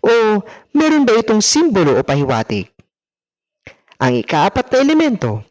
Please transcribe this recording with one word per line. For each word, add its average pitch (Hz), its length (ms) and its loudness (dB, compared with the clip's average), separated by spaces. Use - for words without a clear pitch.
O 233 400 0
meron 302 320 2
ba 226 160 2
itong 220 240 0
simbolo 190 560 2
o - 0 -
pahiwatig? 127 720 -4
Ang 123 240 0
ikaapat 180 480 -2
na 262 80 0
elemento 269 720 -2